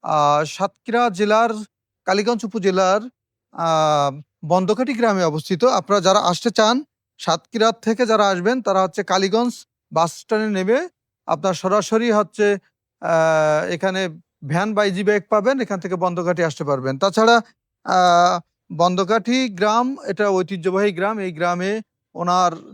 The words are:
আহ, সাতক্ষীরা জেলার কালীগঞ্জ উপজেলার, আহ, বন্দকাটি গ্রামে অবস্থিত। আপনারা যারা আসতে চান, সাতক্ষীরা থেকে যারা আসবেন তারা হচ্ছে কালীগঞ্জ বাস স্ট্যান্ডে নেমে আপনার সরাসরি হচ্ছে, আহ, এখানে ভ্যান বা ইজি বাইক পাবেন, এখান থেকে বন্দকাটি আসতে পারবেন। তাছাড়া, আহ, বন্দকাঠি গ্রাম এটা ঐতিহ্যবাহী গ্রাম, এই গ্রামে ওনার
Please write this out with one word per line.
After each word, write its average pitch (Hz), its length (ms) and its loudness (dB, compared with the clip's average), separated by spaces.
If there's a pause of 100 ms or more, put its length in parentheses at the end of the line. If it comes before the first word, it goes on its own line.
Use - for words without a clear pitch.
আহ, 147 420 2
সাতক্ষীরা 226 640 -2
জেলার 214 400 2 (540)
কালীগঞ্জ 202 400 0
উপজেলার, 190 560 0 (520)
আহ, 156 580 0 (340)
বন্দকাটি 190 480 0
গ্রামে 214 320 0
অবস্থিত। 156 400 -2
আপনারা 202 360 2
যারা 190 180 4
আসতে 180 320 0
চান, 233 340 2 (340)
সাতক্ষীরা 214 540 0
থেকে 220 340 -2
যারা 208 220 2
আসবেন 196 340 0
তারা 190 200 2
হচ্ছে 190 200 -4
কালীগঞ্জ 196 500 0 (400)
বাস 160 200 0
স্ট্যান্ডে 214 380 -4
নেমে 214 380 -2 (380)
আপনার 165 280 -2
সরাসরি 214 580 0
হচ্ছে, 208 340 0 (540)
আহ, 160 680 2
এখানে 185 400 -4 (360)
ভ্যান 185 300 -2
বা 208 100 2
ইজি 196 200 -2
বাইক 208 240 0
পাবেন, 240 320 0
এখান 196 200 -6
থেকে 185 160 -6
বন্দকাটি 175 480 -2
আসতে 156 200 -4
পারবেন। 135 340 -2
তাছাড়া, 220 380 4 (480)
আহ, 175 560 4 (320)
বন্দকাঠি 196 760 0
গ্রাম 214 480 0 (100)
এটা 202 220 -2
ঐতিহ্যবাহী 190 640 -2
গ্রাম, 202 260 -4
এই 185 140 -8
গ্রামে 175 480 -4 (340)
ওনার 175 380 2 (220)